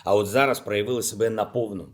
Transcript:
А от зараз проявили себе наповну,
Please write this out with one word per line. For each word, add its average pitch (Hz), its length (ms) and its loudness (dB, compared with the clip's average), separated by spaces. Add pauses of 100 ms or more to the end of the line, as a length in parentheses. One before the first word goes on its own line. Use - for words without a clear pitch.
А 98 100 4
от 104 120 4
зараз 127 340 2
проявили 107 420 -2
себе 110 280 0
наповну, 104 640 -4